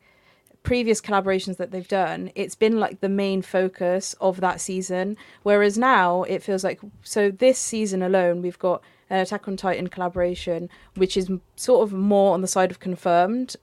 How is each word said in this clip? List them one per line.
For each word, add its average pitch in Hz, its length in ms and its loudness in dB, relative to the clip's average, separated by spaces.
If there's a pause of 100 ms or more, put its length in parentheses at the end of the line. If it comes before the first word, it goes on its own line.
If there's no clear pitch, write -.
(640)
previous 233 360 2
collaborations 190 580 -2
that 180 120 -8
they've 185 160 -10
done, 180 480 -2
it's 185 220 -8
been, 220 240 2
like, 196 200 -4
the 196 80 -2
main 196 340 0
focus 185 760 -2
of 185 200 0
that 185 200 -2
season. 185 560 -4 (280)
Whereas 208 340 4
now 185 460 4
it - 180 -4
feels 196 220 -4
like, 170 160 -4 (220)
so 208 280 0
this 254 280 4
season 202 440 -4
alone, 180 400 2
we've 175 160 -6
got 180 240 -2 (260)
an 190 120 0
Attack 190 260 -4
on 196 100 -6
Titan 180 300 -4
collaboration, 180 840 -4 (280)
which 185 200 0
is 185 140 -2
m-, 185 100 -4 (140)
sort 240 320 4
of 202 100 -6
more 196 380 4
on 185 60 0
the 185 80 -2
side 185 240 2
of - 80 -14
confirmed 185 840 0